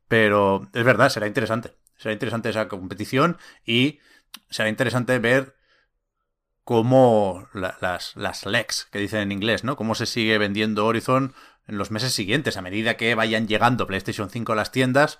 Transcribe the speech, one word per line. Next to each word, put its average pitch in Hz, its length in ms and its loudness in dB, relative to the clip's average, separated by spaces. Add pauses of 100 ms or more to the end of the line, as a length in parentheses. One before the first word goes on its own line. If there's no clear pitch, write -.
Pero 104 640 4
es 120 120 0
verdad, 123 260 6
será 107 180 -2
interesante. 113 480 -4 (200)
Será 110 160 -6
interesante 110 360 -4
esa 107 180 -2
competición 104 720 -2 (260)
y 127 360 0 (500)
será 110 180 -2
interesante 120 520 0
ver 127 340 0 (1080)
cómo 113 880 4
la, 92 280 -6
las, 90 340 -6
las 92 320 -8
legs, 107 460 -6
que 101 80 -6
dicen 104 220 -4
en 101 100 -4
inglés, 101 320 -2
¿no? 131 100 -4
Cómo 110 220 -4
se 117 100 -4
sigue 110 320 0
vendiendo 107 480 0
Horizon 127 480 0 (320)
en 104 120 -10
los 98 120 -6
meses 113 220 -4
siguientes, 113 440 -2
a 98 60 -10
medida 110 340 -4
que 113 200 0
vayan 110 320 0
llegando 107 400 0
PlayStation 95 420 -6
cinco 117 220 -6
a 110 40 0
las 104 140 -2
tiendas, 131 500 2